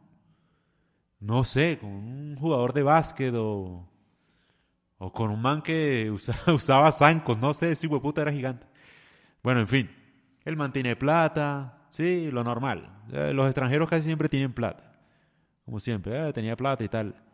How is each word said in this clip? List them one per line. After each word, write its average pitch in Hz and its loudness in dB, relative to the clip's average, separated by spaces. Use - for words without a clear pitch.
no 113 0
sé, 143 0
con 104 -12
un 131 -12
jugador 127 0
de 143 2
básquet 143 2
o... 95 -4
o 92 -8
con 110 -2
un 107 -4
man 147 0
que 143 0
usa-, 107 -4
<laughs> 175 6
usaba 143 6
zancos, 151 4
no 139 0
sé, 170 0
ese 156 -4
hijo 147 0
de 127 0
puta 151 -2
era 147 -2
gigante. 127 -6
Bueno, 123 2
en 104 0
fin, 123 0
el 160 -4
man 139 -4
tiene 123 -2
plata, 147 0
sí, 165 -2
lo 123 -2
normal. 117 -4
Eh, 147 -2
los 135 2
extranjeros 135 0
casi 165 0
siempre 156 0
tienen 135 0
plata, - -6
como 110 -8
siempre, 117 -4
eh, 143 -6
tenía 113 -4
plata 131 -2
y 101 -4
tal. 110 -4